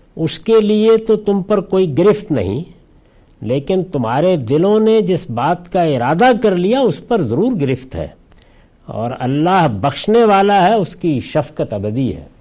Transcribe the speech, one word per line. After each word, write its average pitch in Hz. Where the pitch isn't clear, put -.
اس 156
کے 220
لیے 214
تو 220
تم 208
پر 202
کوئی 185
گرفت 202
نہیں، 117
لیکن 139
تمہارے 147
دلوں 156
نے 220
جس 180
بات 170
کا 180
ارادہ 160
کر 202
لیا، 196
اس 233
پر 233
ضرور 147
گرفت 131
ہے، 78
اور 117
اللہ 156
بخشنے 143
والا 202
ہے، 214
اس 208
کی 151
شفقت -
ابدی 104
ہے۔ 73